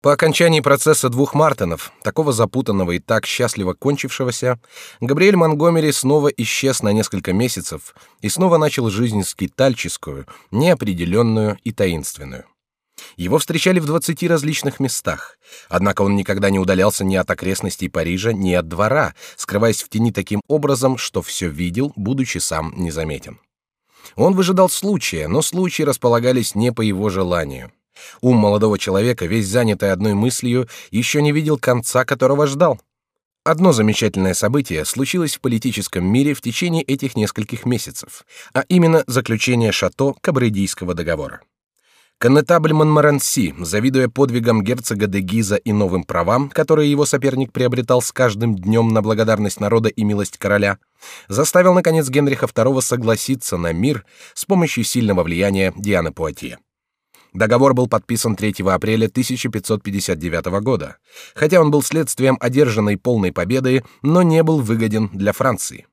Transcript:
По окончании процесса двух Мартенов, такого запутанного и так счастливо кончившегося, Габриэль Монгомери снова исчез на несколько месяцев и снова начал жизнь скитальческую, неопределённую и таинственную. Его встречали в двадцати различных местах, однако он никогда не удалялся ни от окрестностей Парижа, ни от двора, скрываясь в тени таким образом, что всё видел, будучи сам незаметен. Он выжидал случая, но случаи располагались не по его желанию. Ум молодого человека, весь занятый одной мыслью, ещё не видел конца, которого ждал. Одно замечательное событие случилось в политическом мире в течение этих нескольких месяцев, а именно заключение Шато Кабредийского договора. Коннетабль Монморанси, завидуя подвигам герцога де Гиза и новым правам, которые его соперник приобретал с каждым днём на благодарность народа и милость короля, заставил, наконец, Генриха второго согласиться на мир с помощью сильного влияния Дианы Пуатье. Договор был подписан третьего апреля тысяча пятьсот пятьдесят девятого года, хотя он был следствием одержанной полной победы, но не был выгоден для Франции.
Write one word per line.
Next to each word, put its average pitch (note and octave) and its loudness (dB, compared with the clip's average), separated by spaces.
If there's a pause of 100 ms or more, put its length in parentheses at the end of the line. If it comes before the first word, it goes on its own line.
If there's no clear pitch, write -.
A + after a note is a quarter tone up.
По C#3+ 4
окончании D#3+ 2
процесса C#3 2
двух C3 0
Мартенов, B2 0 (100)
такого D3 -2
запутанного G#2 0
и F#2 -4
так - -2
счастливо F#2 -4
кончившегося, B2+ -4 (440)
Габриэль E3 4
Монгомери D#3+ 4
снова C#3+ 2
исчез - -2
на G#2 2
несколько G2 -2
месяцев G2 -4 (280)
и G#2+ -4
снова E3+ 2
начал C#3 0
жизнь G#2 0
скитальческую, E2+ -4 (260)
неопределённую G#2+ 0
и A2 -4
таинственную. C#2+ -4 (720)
Его F#2 0
встречали E3+ 0
в D3+ -6
двадцати E3 -2
различных D3+ -2
местах, - -6 (280)
однако G2 0
он G2+ 0
никогда G2 -2
не G2 0
удалялся F#2+ 0
ни F#2+ 0
от F2+ -2
окрестностей F#2 -4
Парижа, F2+ -2
ни F#2+ -2
от E2+ -2
двора, G#2+ 0 (220)
скрываясь G#2+ -2
в - -16
тени A2 -2
таким G2+ -4
образом, C#3 0
что - -6
всё - -8
видел, F2+ -4
будучи A#2+ -4
сам D#2+ -4
незаметен. D#2 -8 (720)
Он E3 4
выжидал F#3 4
случая, D#3 -4
но A#2+ 0
случаи F3+ -2
располагались B2 0
не A#2 0
по A2+ -4
его G#2 0
желанию. E2+ -4 (480)
Ум B2 4
молодого G#2 4
человека, G#2 0
весь G2+ -2
занятый G#2 0
одной G2+ 0
мыслью, B2 -2 (220)
ещё D3 0
не D3 2
видел D3+ 0
конца, B2 0
которого C#3 2
ждал. C#3 0 (640)
Одно E3 4
замечательное G#2 2
событие G#2 -2
случилось C#3+ -4
в - -20
политическом A2 -2
мире C3+ 2
в - -8
течение E3 -2
этих C3+ -4
нескольких A2 -4
месяцев, - -6 (280)
а C3+ 0
именно E3 4
заключение A#2+ 0
Шато C3+ -2
Кабредийского G#2 -2
договора. D#2 -6 (760)
Коннетабль D3+ 4
Монморанси, D3 2
завидуя B2 0
подвигам A#2 2
герцога G#2+ -2
де G2 -2
Гиза G2+ -2
и A2 -4
новым F#2 0
правам, A2 0
которые D3+ 2
его C#3+ 2
соперник C3 -2
приобретал B2 2
с - -4
каждым A2+ 0
днём A2 2
на A2 2
благодарность G#2+ 0
народа A2 2
и A2 -4
милость G#2 -2
короля, G2+ 2 (520)
заставил, F3 4
наконец, D#3+ 2
Генриха C3+ 2
второго B2+ 0
согласиться A2+ -2
на E2 -2
мир A#2 -2 (300)
с - -10
помощью E3+ 0
сильного G2+ 0
влияния F#2+ 0
Дианы F#2 -2
Пуатье. - -8 (760)
Договор A#2+ 4
был B2+ 2
подписан A2+ -2
третьего F#2+ 0
апреля A2 0
тысяча B2+ -4
пятьсот G#2+ -4
пятьдесят F#2+ -4
девятого E2+ -4
года, G#2 -4 (360)
хотя D#3 2
он D3+ 4
был D3 4
следствием C3 0
одержанной A2+ 2
полной G#2 0
победы, B2+ 0 (200)
но E3 4
не E3 4
был D#3+ 2
выгоден A2 0
для G2+ 0
Франции. - -4